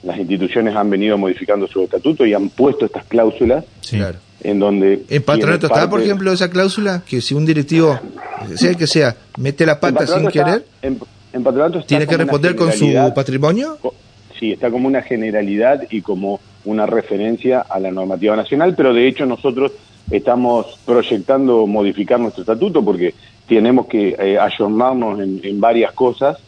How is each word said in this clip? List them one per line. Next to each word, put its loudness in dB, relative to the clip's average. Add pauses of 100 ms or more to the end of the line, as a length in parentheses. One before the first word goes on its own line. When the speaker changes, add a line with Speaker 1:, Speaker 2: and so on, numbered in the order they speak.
Speaker 1:
Las -8
instituciones -2
han 0
venido 0
modificando -2
sus -2
estatutos 0
y 2
han 0
puesto 0
estas -6
cláusulas 0 (160)
Speaker 2:
Sí. -6
Speaker 3:
Claro. -4 (240)
Speaker 1:
en -2
donde 2
Speaker 3:
¿En 0
Patronato 2
Speaker 1:
tiene 2
Speaker 3:
está, 2
por - (100)
Speaker 1:
parte 0
Speaker 3:
ejemplo, 0
esa 0
cláusula? -2
Que -4
si -4
un 0
directivo, 2 (560)
sea 2
el 0
que 0
sea, 2 (220)
mete 0
la 4
Speaker 1:
En -2
Speaker 3:
pata 0
sin 0
Speaker 1:
Patronato 2
está, 2
Speaker 3:
querer, 0 (180)
Speaker 1:
en, -4 (340)
en -4
Patronato 0
está -12
Speaker 3:
¿tiene 2
que 0
Speaker 1:
como -
una 0
Speaker 3:
responder 0
con 2
su 0
Speaker 1:
generalidad. 2
Speaker 3:
patrimonio? -2
Speaker 1:
Co-, -6 (460)
sí, -4
está -2
como -2
una 0
generalidad 0
y -4
como -4 (240)
una -2
referencia -2
a -6
la -4
normativa -2
nacional, 0
pero 4
de 4
hecho -2
nosotros -2 (380)
estamos 0
proyectando 2
modificar 0
nuestro -6
estatuto 0
porque 0 (340)
tenemos 4
que, 0
eh, 2
ayornarnos 0
en, -6
en -6
varias 2
cosas 0 (100)